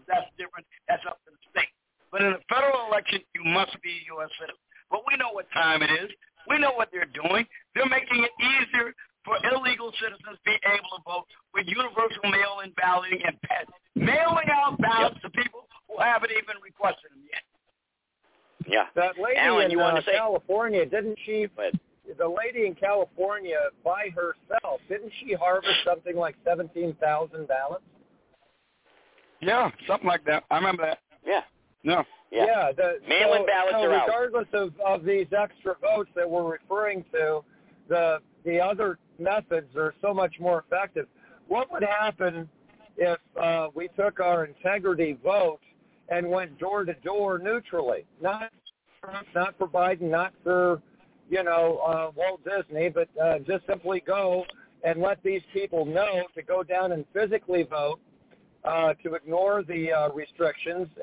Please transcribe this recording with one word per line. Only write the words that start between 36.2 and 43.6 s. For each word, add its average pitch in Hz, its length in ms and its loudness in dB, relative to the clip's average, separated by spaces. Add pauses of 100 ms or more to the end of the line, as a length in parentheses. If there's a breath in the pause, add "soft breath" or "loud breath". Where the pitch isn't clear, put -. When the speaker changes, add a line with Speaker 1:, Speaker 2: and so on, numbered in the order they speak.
Speaker 3:
we're 170 220 0
referring 196 640 -4
to, 156 280 0 (460 soft breath)
the, 165 300 2 (260)
the 170 160 0
other 190 380 0 (220)
methods 170 560 -2
are 156 260 -2
so 202 120 0
much 185 260 0
more 170 280 2
effective. 180 400 -4 (400 soft breath)
What 247 240 -2
would 339 120 -4
happen 196 680 -2 (480)
if, 170 220 2 (200)
uh, 165 360 0